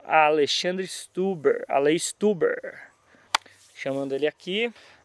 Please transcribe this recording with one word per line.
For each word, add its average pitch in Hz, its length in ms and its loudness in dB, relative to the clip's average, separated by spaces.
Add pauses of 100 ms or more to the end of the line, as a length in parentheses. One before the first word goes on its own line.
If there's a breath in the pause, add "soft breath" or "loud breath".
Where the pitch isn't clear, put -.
Alexandre 160 840 2
Stuber. 180 840 -2
Ale 147 300 2
Stuber. - 920 -2 (840 loud breath)
Chamando 135 400 -6
ele 135 120 -2
aqui. 208 460 -4 (320 loud breath)